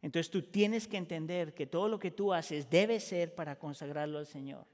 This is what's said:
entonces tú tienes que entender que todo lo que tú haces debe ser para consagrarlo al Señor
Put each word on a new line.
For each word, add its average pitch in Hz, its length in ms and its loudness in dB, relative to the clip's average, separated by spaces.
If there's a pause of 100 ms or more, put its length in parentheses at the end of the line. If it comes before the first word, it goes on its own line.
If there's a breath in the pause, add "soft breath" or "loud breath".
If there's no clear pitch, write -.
entonces 165 300 0
tú 190 100 2
tienes 214 460 2
que 208 100 -4
entender 170 560 -2
que 139 140 -4
todo 180 200 0
lo 220 120 0
que 180 120 -2
tú 202 220 2
haces 151 360 -2
debe 208 300 6
ser 175 360 -2
para 147 220 -6
consagrarlo 147 600 -4
al 147 80 -6
Señor 139 480 -10